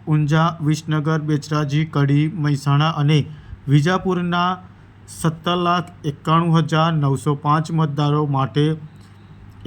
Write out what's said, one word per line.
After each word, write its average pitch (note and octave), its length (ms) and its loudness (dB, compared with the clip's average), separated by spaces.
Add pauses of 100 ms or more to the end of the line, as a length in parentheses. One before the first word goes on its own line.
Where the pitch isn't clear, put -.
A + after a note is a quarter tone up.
ઊંઝા, D#3 440 2 (120)
વિસનગર, D#3 600 -2
બેચરાજી, D3+ 680 -2
કડી, C#3+ 360 2 (140)
મહેસાણા D3 580 0
અને D3 240 2 (460)
વિજાપુરના F3 840 2 (600)
સત્તર F3 520 -2
લાખ F3 320 0 (120)
એકાણું E3 580 2
હજાર D#3+ 300 0
નવસો C#3+ 440 0
પાંચ D#3 340 0
મતદારો D3 560 0
માટે C#3 380 0 (1000)